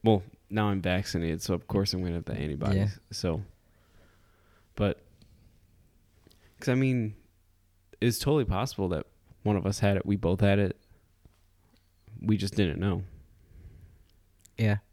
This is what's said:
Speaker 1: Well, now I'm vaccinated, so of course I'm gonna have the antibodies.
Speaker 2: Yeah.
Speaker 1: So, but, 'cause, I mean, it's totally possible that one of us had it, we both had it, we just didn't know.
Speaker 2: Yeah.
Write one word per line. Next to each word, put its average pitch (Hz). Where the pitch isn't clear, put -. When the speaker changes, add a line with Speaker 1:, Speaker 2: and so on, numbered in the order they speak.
Speaker 1:
Well, 107
now 107
I'm 98
vaccinated, 85
so -
of -
course 101
I'm 92
gonna 87
have 85
the -
antibodies. 76
Speaker 2:
Yeah. 98
Speaker 1:
So, 82
but, 101
'cause, -
I 127
mean, 127
it's 117
totally 143
possible 101
that 85
one 107
of 90
us 98
had 101
it, -
we 101
both 95
had 101
it, 98
we 107
just 98
didn't 92
know. 95
Speaker 2:
Yeah. 104